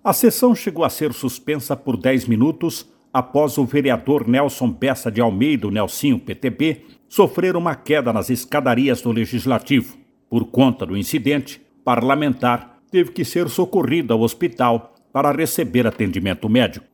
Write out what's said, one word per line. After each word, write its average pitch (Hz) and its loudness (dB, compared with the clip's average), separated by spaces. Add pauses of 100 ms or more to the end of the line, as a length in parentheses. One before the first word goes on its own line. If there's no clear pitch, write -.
A 196 0
sessão 240 4
chegou 165 -4
a 139 0
ser 151 -4
suspensa 139 -6
por 123 -4
dez 131 0
minutos 139 0 (220)
após 139 0
o 139 2
vereador 135 0
Nelson 127 0
Bessa 123 -2
de 104 -2
Almeida, 117 0
o 101 -2
Nelsinho 110 0
P - -8
T 131 -4
B, 151 -2 (280)
sofrer 180 2
uma 170 -2
queda 135 0
nas 104 -2
escadarias 127 0
do 120 -2
Legislativo. 117 -2 (320)
Por 120 0
conta 123 2
do 90 -6
incidente, 131 -2 (220)
parlamentar 123 0 (100)
teve 180 2
que 165 -4
ser 175 -2
socorrido 165 0
ao 113 2
hospital 117 0 (160)
para 143 2
receber 139 0
atendimento 95 -2
médico. 110 2